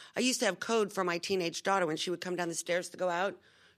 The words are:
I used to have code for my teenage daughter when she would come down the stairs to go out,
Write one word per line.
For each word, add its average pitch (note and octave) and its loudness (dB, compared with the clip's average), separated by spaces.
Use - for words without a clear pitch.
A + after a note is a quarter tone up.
I - 0
used B3 2
to A#3 4
have F3+ 0
code A3 2
for F#3+ 0
my F3 0
teenage E3+ -2
daughter G3 4
when D#3 -2
she E3+ -4
would F3 -4
come F3+ -4
down F3 -2
the E3 -6
stairs F3 -2
to - -14
go F3+ 0
out, F3+ 0